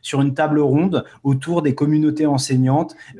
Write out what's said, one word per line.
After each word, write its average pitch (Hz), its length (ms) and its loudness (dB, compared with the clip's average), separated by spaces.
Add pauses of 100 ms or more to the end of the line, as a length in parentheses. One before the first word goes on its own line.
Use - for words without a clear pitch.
sur 139 200 -2
une 139 120 2
table 151 260 0
ronde 147 460 2 (180)
autour 139 380 -2
des 147 120 0
communautés 151 520 0
enseignantes, 135 680 0 (260)